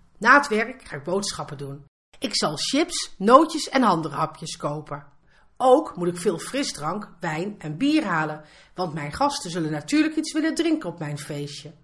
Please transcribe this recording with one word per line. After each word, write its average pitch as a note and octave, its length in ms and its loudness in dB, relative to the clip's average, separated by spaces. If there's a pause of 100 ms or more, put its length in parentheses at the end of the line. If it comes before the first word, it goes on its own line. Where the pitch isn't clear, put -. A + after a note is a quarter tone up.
(180)
Na B3 180 8
het C#4+ 120 4
werk A3+ 340 -2
ga - 140 -12
ik C#3 80 -12
boodschappen F3 540 -4
doen. C#3 260 -12 (340)
Ik - 180 -4
zal D#3 200 -2
chips, - 600 -2
nootjes C#4 500 6
en C4+ 140 2
andere D#3+ 320 2
hapjes D#3 420 -6
kopen. D3 500 -8 (500)
Ook C4 400 4
moet F3 120 -2
ik E3+ 100 -4
veel E3+ 200 0
frisdrank, G#3 680 -6 (120)
wijn F3 380 -4
en D3+ 180 -8
bier D4 280 2
halen, D#3 400 -2 (300)
want F3 200 -4
mijn D3 180 -6
gasten C#4 380 -2
zullen D#3+ 200 -2
natuurlijk D4 460 0
iets D#4 160 -2
willen D#4 220 0
drinken D#4 340 0
op - 100 -8
mijn D3 200 -6
feestje. C#3+ 640 -10